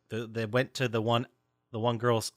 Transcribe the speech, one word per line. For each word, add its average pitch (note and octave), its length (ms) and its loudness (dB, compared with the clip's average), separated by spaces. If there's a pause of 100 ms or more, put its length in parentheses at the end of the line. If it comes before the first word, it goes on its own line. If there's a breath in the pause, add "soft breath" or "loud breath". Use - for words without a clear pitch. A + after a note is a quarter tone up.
the, A2 180 -6
they A2+ 180 -4
went A#2 300 0
to C3 120 0
the A2+ 140 0
one, A#2 260 2 (440)
the A2+ 80 -6
one A#2 180 0
girl's A2+ 400 0